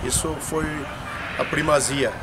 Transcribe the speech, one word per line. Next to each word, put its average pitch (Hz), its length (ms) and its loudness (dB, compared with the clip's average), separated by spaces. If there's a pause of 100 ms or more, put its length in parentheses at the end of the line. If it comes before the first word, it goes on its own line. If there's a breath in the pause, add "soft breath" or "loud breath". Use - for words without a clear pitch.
Isso 151 360 0
foi 156 260 -2 (720)
a 139 60 2
primazia 139 640 4 (120)